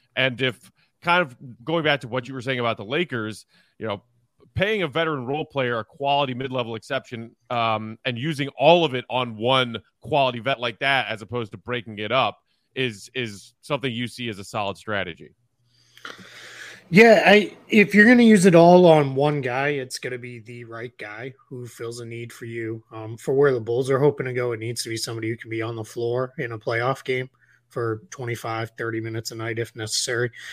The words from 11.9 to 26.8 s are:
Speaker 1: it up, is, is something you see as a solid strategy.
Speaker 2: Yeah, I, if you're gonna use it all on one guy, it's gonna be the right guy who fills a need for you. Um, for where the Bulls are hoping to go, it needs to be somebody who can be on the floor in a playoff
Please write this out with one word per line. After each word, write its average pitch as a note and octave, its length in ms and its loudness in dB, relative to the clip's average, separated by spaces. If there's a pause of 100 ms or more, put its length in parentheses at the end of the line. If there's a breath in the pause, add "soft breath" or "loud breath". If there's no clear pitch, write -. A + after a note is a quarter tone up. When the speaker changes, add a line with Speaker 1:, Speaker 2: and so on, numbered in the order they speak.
Speaker 1:
it G#2+ 120 -6
up, A#2 280 0 (360)
is, A#2+ 400 -8
is A2 460 -10
something C3 320 -6
you A#2+ 140 -6
see A#2 240 -10
as F#2+ 80 -12
a G2+ 60 -16
solid G2 340 -8
strategy. F2+ 560 -8 (1600 loud breath)
Speaker 2:
Yeah, G#3+ 320 10
I, G3 320 6 (120)
if G#3+ 260 4
you're G#3 120 8
gonna A#3+ 180 8
use G#3+ 220 8
it E3+ 100 8
all F3 280 10
on D3+ 300 6
one D3 260 0
guy, C3 280 -2
it's C3 320 -6
gonna B2+ 180 -10
be A#2+ 220 -16
the A#2+ 240 -18
right A#2 340 -14
guy A2+ 360 -14 (140)
who B2 200 -14
fills A#2 320 -12
a A#2+ 40 -14
need A#2 280 -14
for - 140 -18
you. A2+ 440 -8
Um, A2 260 -12
for - 160 -4
where C#3 200 4
the B2 80 -2
Bulls A#2+ 300 -4
are C3 100 0
hoping C#3+ 260 0
to B2+ 60 -8
go, B2 180 -4
it A2+ 80 -6
needs A2+ 240 -8
to - 60 -12
be A2+ 80 -8
somebody A2+ 320 -8
who A2+ 80 -6
can A#2 140 -16
be A2+ 120 -6
on A#2 140 -8
the A2 80 -10
floor B2 540 -6
in B2 120 -8
a A2+ 80 -12
playoff A#2+ 460 -4